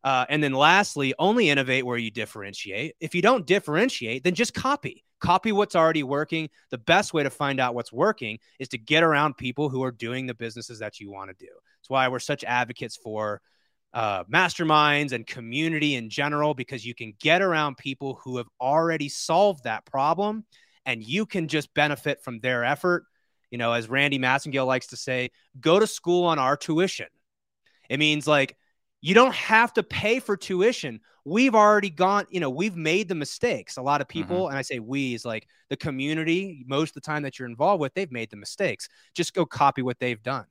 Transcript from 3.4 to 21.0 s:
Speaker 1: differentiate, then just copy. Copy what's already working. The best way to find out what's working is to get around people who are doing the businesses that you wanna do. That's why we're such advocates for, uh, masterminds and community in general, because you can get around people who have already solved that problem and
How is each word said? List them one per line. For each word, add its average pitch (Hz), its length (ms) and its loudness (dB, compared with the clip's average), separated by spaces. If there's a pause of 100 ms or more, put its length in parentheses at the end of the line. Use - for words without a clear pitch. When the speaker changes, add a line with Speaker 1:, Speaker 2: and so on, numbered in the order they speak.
Speaker 1:
differentiate, 151 800 0
then 180 120 0
just 226 200 -2
copy. - 500 -4 (160)
Copy 185 300 2
what's 202 240 0
already 160 300 4
working. 151 440 -4 (220)
The 123 80 -10
best 170 340 2
way 151 120 2
to 131 60 0
find 139 280 -2
out 123 160 0
what's 120 180 -6
working 123 460 -2 (220)
is 131 80 -8
to 123 100 -10
get 151 240 2
around 151 340 4
people 143 320 -4
who 131 140 -2
are 131 80 -2
doing 120 360 -8
the 123 80 -8
businesses 113 440 -12
that 107 220 -12
you 101 100 -14
wanna 98 260 -16
do. - 120 -20
That's - 420 -20
why 131 160 4
we're 127 140 -2
such - 240 -6
advocates 120 520 -4
for, 107 440 -6 (520)
uh, 101 320 -2
masterminds 151 840 2
and 117 160 -6
community 147 720 -4
in 113 120 -8
general, 147 460 0
because 123 320 -10
you 120 80 -12
can 110 240 -14
get 175 240 4
around 156 360 0
people 135 440 -8
who 127 140 -8
have 120 120 -6 (120)
already 151 480 0
solved 165 560 0
that 110 220 -6
problem 185 580 0 (420)
and 117 160 -4